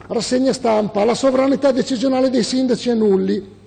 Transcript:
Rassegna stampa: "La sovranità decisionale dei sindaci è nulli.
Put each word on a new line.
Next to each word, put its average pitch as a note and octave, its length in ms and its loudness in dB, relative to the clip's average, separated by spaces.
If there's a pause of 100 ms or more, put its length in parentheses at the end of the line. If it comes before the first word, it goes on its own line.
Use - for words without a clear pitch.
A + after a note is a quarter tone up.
Rassegna B3+ 460 -2
stampa: G#3+ 520 0
"La A#3 100 2
sovranità C4+ 580 2
decisionale C4 580 0
dei A#3+ 140 0
sindaci B3+ 460 -2
è A#3+ 40 0
nulli. G3 720 0